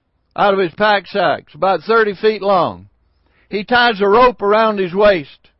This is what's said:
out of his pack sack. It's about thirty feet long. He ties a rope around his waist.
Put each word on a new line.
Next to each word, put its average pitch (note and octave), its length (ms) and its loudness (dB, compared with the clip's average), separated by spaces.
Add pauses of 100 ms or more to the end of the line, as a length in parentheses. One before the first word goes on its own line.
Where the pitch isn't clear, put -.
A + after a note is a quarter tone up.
(360)
out G3 180 0
of F#3+ 60 -2
his F3 140 -4
pack G#3 340 -2
sack. D#3+ 380 -4
It's - 100 -20
about E3+ 260 -2
thirty A3 320 0
feet G#3+ 280 -2
long. C3+ 480 -2 (600)
He G#3 140 -6
ties A#3+ 360 0
a G3+ 60 0
rope A#3+ 340 2
around G#3+ 380 0
his F3+ 160 -6
waist. G3 640 -2